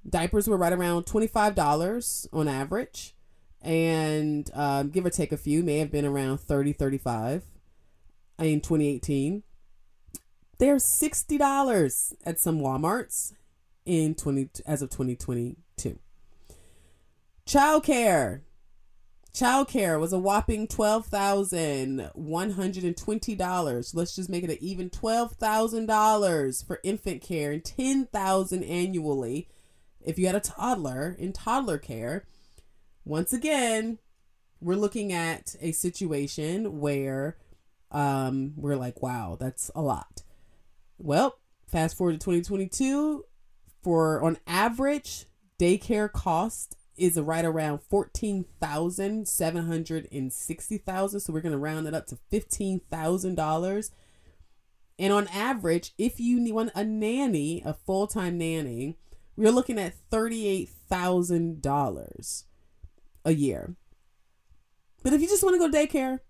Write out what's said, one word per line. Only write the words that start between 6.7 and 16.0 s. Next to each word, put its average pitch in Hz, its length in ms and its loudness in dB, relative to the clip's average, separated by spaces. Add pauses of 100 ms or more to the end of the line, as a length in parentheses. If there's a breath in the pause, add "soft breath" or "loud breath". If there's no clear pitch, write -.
thirty-five 135 720 -2 (960)
in 156 220 2
twenty 151 260 2
eighteen. 143 560 0 (1160)
They're 269 200 6
sixty - 580 0
dollars 269 760 2 (100)
at 165 160 -4
some 160 220 0
Walmarts 151 720 -2 (520)
in 160 300 2
twenty, 135 340 -2 (160)
as 147 160 -2
of 135 80 -6
twenty 123 280 -4
twenty-two. - 840 -6 (1500 soft breath)